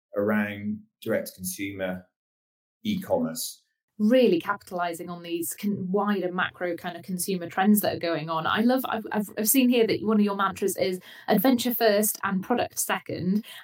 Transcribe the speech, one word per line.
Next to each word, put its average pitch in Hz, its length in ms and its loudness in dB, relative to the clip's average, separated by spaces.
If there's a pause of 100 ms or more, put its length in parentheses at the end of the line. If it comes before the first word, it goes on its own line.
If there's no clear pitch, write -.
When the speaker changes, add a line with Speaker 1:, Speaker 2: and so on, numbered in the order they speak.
(160)
Speaker 1:
around 208 680 -2 (200)
direct-to-consumer 95 1040 -6 (800)
e-commerce. 104 760 -2 (400)
Speaker 2:
Really 214 420 6
capitalizing 175 720 -6
on 175 100 -12
these 170 320 -6
con-, 196 380 -4
wider 196 420 0
macro 180 420 -4
kind 175 220 -10
of 165 60 -16
consumer 180 440 -4
trends 202 340 4
that - 140 0
are - 40 -6
going 160 280 -2
on. 165 200 -2
I 208 140 2
love, 254 280 4
I've, 220 220 -4
I've, 214 260 -2
I've 214 100 -2
seen 254 220 6
here 233 160 4
that - 160 0
one 214 180 4
of 208 60 6
your 202 100 0
mantras 196 420 -2
is 185 220 0 (280)
adventure 233 480 4
first 214 480 2
and 190 200 -2
product - 360 -2
second. 190 640 -2 (180)